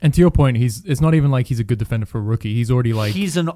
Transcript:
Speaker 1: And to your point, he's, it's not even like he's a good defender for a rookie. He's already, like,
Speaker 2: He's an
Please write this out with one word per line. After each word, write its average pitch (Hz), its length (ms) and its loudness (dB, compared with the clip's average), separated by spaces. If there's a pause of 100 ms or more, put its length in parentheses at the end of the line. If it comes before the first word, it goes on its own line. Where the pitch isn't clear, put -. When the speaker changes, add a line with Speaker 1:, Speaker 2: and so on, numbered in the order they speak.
Speaker 1:
And 151 120 2
to - 80 0
your 175 100 6
point, 131 260 2
he's, 117 280 -2
it's 135 140 -2
not 160 140 2
even 143 180 2
like 127 160 0
he's 117 140 -4
a - 20 0
good 110 160 -2
defender 110 260 -4
for - 120 -10
a 110 40 -6
rookie. 110 320 -4
He's 117 180 -2
already, 123 220 0
like, 107 200 -2
Speaker 2:
He's 185 240 -4
an 165 180 -2